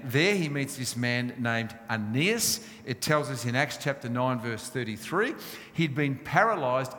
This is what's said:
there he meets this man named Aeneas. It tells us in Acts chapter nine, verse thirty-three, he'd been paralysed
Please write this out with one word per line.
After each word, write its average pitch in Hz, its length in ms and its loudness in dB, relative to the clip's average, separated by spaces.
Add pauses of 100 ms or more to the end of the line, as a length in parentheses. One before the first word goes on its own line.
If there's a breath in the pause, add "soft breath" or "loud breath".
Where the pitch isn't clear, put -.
there 156 300 4
he 170 120 2
meets 139 300 -2
this 127 180 -4
man 120 420 0
named 113 400 0 (120)
Aeneas. 127 760 2 (200 loud breath)
It 127 160 -6
tells 151 280 2
us 127 140 -6
in 123 140 0
Acts 139 180 0
chapter 139 320 -4
nine, 123 320 2
verse 113 300 -6
thirty-three, 135 680 -2 (380 loud breath)
he'd 156 220 0
been 143 200 2
paralysed 143 840 2